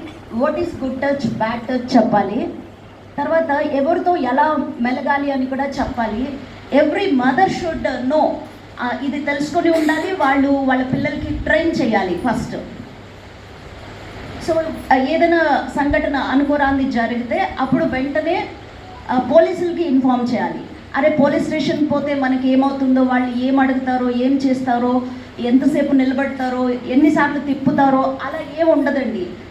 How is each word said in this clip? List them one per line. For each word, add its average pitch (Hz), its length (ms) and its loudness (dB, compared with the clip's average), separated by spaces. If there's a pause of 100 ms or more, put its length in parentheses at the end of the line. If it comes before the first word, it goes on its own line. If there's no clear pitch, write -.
(400)
what 302 140 2
is 349 160 -2 (140)
good 262 180 -4
touch, 277 240 0
bad 226 460 -2
touch 254 260 0
చెప్పాలి. 214 560 2 (640)
తర్వాత 311 320 0
ఎవరితో 302 680 2
ఎలా 294 420 2 (240)
మెలగాలి 277 500 0
అని 254 140 0
కూడా 269 200 -2
చెప్పాలి. 240 760 -4 (360)
Every 311 360 2
mother 277 360 4
should 277 640 -4
know. 302 180 4 (520)
ఆ, 247 100 -4 (140)
ఇది 285 140 -4
తెలుసుకొని 285 500 0
ఉండాలి. 320 460 2
వాళ్ళు 277 320 4
వాళ్ళ 262 360 2
పిల్లలకి 294 600 -2
ట్రైన్ 320 380 2
చేయాలి 196 480 0
ఫస్ట్. 208 280 -4 (1900)
So, 320 80 0 (340)
ఆ, 269 40 6
ఏదైనా 302 800 2
సంఘటన 285 400 0
అనుకోరాంది 277 760 2
జరిగితే 240 680 -2
అప్పుడు 330 260 -2
వెంటనే, 294 640 -2 (640)
ఆ, 254 100 0
పోలీసులకి 339 640 2
ఇన్ఫార్మ్ 254 500 2
చేయాలి. 180 280 -2 (340)
అరే 302 240 2
పోలీస్ 302 260 4
స్టేషన్ 311 460 0
పోతే 285 240 0
మనకి 262 340 0
ఏమవుతుందో, 262 540 4
వాళ్ళు 254 340 0
ఏం 269 220 2
అడుగుతారో, 254 500 0
ఏం 254 280 2
చేస్తారో, 247 640 0 (380)
ఎంతసేపు 277 540 2
నిలబడతారో, 254 760 0
ఎన్నిసార్లు 294 680 2
తిప్పుతారో 269 600 2
అలా - 400 -4 (200)
ఏం 330 80 2
ఉండదండి. 277 600 2 (240)